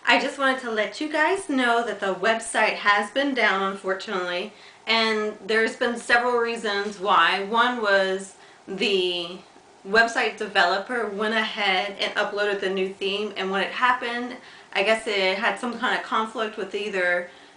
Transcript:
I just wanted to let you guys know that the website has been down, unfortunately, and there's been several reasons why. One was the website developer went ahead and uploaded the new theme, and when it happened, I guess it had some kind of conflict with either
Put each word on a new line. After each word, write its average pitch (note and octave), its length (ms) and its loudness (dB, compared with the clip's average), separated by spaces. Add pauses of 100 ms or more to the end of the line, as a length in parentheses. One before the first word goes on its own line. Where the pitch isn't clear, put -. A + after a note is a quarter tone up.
I C4 140 6
just C#4+ 180 -4
wanted C4 220 2
to A#3+ 100 -6
let G#3 300 -2
you D4+ 100 -4
guys D#4+ 380 2
know A#3+ 360 2
that G3+ 140 -6
the G#3 160 -2
website A3 600 0
has G#3 360 2
been C#4 240 0
down, F#3+ 380 2
unfortunately, F#3+ 800 -4 (340)
and A3 580 0
there's A3 300 2
been A#3+ 220 -2
several A#3+ 400 2
reasons G#3+ 640 -2
why. F#3 420 4
One A#3 400 0
was G3 540 2 (320)
the F3+ 720 -2 (460)
website A3+ 520 2
developer G3+ 720 0
went G#3+ 260 -2
ahead G3+ 640 -2
and G3+ 160 -2
uploaded G3+ 460 0
the F#3+ 100 -2
new F#3+ 240 -2
theme, G3+ 420 -4
and F#3+ 140 -4
when F#3+ 140 0
it - 80 -4
happened, B3 640 0 (360)
I G3+ 120 0
guess A3 240 2
it F#3+ 280 2
had G3+ 220 0
some A#3 220 -6
kind G3+ 180 0
of - 60 -8
conflict A3 520 -2
with F#3+ 200 -6
either F3+ 520 -2 (280)